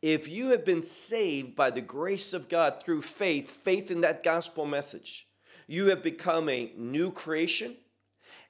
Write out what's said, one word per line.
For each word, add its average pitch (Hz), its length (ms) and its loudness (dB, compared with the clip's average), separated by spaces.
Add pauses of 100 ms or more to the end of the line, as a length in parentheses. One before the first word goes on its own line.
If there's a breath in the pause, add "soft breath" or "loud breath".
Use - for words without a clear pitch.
If 156 260 2
you 226 220 -4
have 240 160 4
been 175 160 2
saved 160 720 -2
by 135 140 4
the 123 100 -4
grace 180 540 -4
of 170 160 -8
God 165 340 2
through 156 200 0
faith, 156 460 -2
faith 190 400 0
in 170 120 0
that 160 200 2
gospel 165 440 0
message, - 600 -6 (400 soft breath)
you 190 220 2
have 190 160 4
become 165 460 0
a 120 260 -2
new 139 340 -2
creation, 170 680 -2 (720 loud breath)